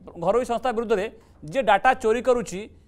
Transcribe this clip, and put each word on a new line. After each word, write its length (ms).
ଘରୋଇ 240
ସଂସ୍ଥା 320
ବିରୁଦ୍ଧରେ, 300
ଯିଏ 120
ଡାଟା 280
ଚୋରି 180
କରୁଛି 400